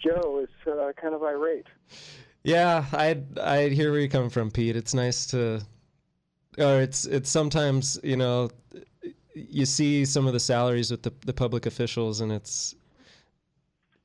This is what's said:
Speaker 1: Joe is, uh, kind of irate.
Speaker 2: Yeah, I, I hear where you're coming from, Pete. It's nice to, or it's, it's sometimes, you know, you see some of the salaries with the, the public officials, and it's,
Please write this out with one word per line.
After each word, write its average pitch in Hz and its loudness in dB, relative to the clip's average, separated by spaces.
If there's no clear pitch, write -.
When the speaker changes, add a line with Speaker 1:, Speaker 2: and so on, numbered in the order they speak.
Speaker 1:
Joe 160 0
is, - -12
uh, 147 -2
kind 160 -4
of 151 -4
irate. 151 -2
Speaker 2:
Yeah, 170 4
I, 151 2
I 143 2
hear 147 2
where 147 2
you're 139 0
coming 131 0
from, 110 -2
Pete. 117 0
It's 117 -4
nice 123 0
to, 113 -2
or 139 6
it's, 135 -2
it's 139 -2
sometimes, 147 0
you 135 0
know, 123 2
you - -2
see 143 2
some 135 2
of 127 2
the 120 0
salaries 120 2
with 117 -6
the, 120 -6
the 127 -4
public 120 0
officials, 113 -4
and 110 -2
it's, - -6